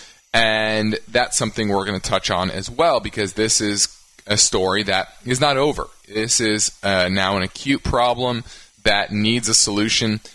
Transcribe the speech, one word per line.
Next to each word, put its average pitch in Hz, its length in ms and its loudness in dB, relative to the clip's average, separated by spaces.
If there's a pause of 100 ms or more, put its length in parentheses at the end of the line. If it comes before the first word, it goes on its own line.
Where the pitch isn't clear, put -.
(340)
And 110 640 2 (100)
that's 120 300 0
something 110 320 -2
we're 98 160 0
gonna 95 140 -4
touch - 300 -2
on 92 200 0
as 95 180 -8
well, 135 320 2
because 104 320 -4
this 107 300 0
is 104 260 0 (380)
a 104 100 0
story 98 460 2
that 95 320 -2 (100)
is 127 160 -2
not 143 160 4
over. 139 300 0 (200)
This 107 340 -2
is, 107 320 0 (100)
uh, 95 260 2
now 95 300 0
an 92 60 0
acute 139 380 -2
problem 123 640 0 (380)
that 101 280 2
needs 110 380 0
a 113 60 2
solution, 107 680 0 (140)